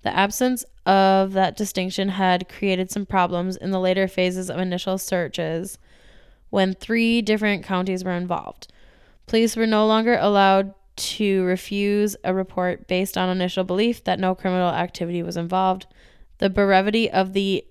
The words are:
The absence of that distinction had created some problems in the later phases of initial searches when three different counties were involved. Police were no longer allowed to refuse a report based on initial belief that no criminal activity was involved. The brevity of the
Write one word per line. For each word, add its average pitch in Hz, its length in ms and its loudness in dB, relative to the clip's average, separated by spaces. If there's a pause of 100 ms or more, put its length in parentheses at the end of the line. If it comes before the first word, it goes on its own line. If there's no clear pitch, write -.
The - 120 -6
absence 233 500 0 (220)
of 190 460 4
that 190 240 0
distinction 196 540 -4
had 185 380 0
created 185 420 -2
some 202 160 -4
problems 180 500 -2
in 190 160 -6
the 185 80 0
later 185 260 2
phases 185 420 -2
of - 120 -6
initial 185 380 -4
searches 170 800 -4 (720)
when 190 240 2
three 233 460 2
different 208 440 0
counties 185 400 -2
were 185 80 -4
involved. - 580 -6 (560)
Police 226 300 2
were 226 100 2
no 214 200 4
longer 220 340 4
allowed 196 540 4 (220)
to 196 480 0
refuse 202 760 0
a 185 100 -2
report 185 540 -2
based 185 320 -2
on 185 100 0
initial 185 360 -2
belief 214 400 -2
that 185 160 -2
no 185 160 0
criminal 180 320 0
activity 175 540 -4
was 175 140 -6
involved. 185 500 -2 (520)
The 196 120 0
brevity 202 600 2
of 190 220 0
the 196 380 -2